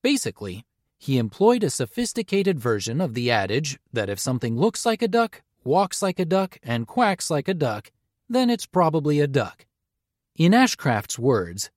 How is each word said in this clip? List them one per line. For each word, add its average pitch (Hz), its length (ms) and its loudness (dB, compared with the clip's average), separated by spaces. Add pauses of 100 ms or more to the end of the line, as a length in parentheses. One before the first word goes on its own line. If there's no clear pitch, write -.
Basically, 107 640 -4 (320)
he 131 220 0
employed 214 440 2
a 156 60 0
sophisticated 196 880 -2
version 113 400 -2
of 147 140 -2
the 120 160 -2
adage 120 480 0 (160)
that 104 160 -2
if 98 100 -6
something 120 380 -4
looks 208 260 0
like 226 200 0
a 233 40 0
duck, 226 360 -2 (200)
walks 185 380 0
like 190 180 -2
a 180 60 0
duck, 190 380 -2
and 117 240 -4
quacks 214 420 0
like 147 180 -2
a 190 60 -2
duck, 123 380 -4 (360)
then 240 220 2
it's 233 160 -2
probably 151 540 2
a 147 80 2
duck. 131 400 -2 (680)
In 175 180 6
Ashcraft's 156 680 2
words 101 580 0